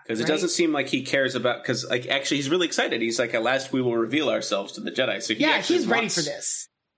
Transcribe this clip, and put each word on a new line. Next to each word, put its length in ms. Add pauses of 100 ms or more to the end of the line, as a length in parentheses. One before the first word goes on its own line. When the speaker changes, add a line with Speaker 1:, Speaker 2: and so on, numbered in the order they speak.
Speaker 1:
'Cause 140
it 40
Speaker 2:
right? 40
Speaker 1:
doesn't 220
seem 220
like 160
he 160
cares 300
about, 300
'cause, 240
like, 200
actually 300
he's 120
really 160
excited. 340
He's 180
like, 160
"At 80
last 300
we 80
will 160
reveal 320
ourselves 440
to 80
the 100
Jedi." 320
So 120
he 60
Speaker 2:
Yeah, 100
Speaker 1:
actually 280
Speaker 2:
he's 80
ready 160
Speaker 1:
wants 140
Speaker 2:
for 60
this. 460 (300)